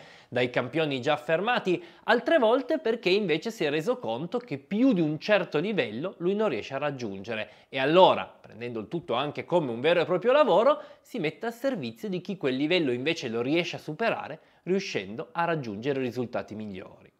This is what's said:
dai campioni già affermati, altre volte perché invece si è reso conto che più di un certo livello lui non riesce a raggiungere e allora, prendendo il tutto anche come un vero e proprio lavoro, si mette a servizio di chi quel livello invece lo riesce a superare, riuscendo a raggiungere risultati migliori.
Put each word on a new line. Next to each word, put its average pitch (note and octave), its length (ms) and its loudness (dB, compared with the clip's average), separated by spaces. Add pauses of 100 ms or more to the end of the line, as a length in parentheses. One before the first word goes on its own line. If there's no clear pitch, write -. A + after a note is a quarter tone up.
(300)
dai B2 200 0
campioni C#3 500 -2
già C#3+ 140 0
affermati, F3+ 680 0 (240)
altre B3 340 4
volte C4+ 400 2
perché A3+ 320 0
invece F#3+ 400 0
si F3+ 120 -6
è D3 60 2
reso D#3+ 300 -2
conto C3+ 400 -6
che - 180 -8
più A#3 360 2
di F3 80 2
un D3+ 180 0
certo F3+ 400 0
livello D#3+ 600 -2
lui F3+ 160 0
non G#3+ 140 0
riesce B2+ 260 -4
a - 20 -4
raggiungere A2+ 720 -6 (180)
e C3+ 120 -6
allora, C#3 460 6
prendendo A2+ 540 -10
il G2+ 80 -8
tutto D3+ 280 -4
anche C#3 280 -2
come D#3+ 280 0
un A#2 100 -6
vero E3+ 180 4
e D#3 60 2
proprio F3+ 260 2
lavoro, C4+ 500 6 (200)
si - 180 -10
mette D#3+ 280 -4
a A#3+ 40 -4
servizio G#3+ 560 -6
di F3+ 140 -4
chi G3+ 160 -8
quel B2+ 180 0
livello D3+ 360 2
invece C3+ 360 -2
lo A#2 140 -2
riesce E3 340 0
a C3 40 -10
superare, D3+ 600 -4 (240)
riuscendo C#3+ 680 -4
a E3+ 140 -2
raggiungere C3+ 540 -2
risultati A#2 560 -4
migliori. G#2 520 -14 (120)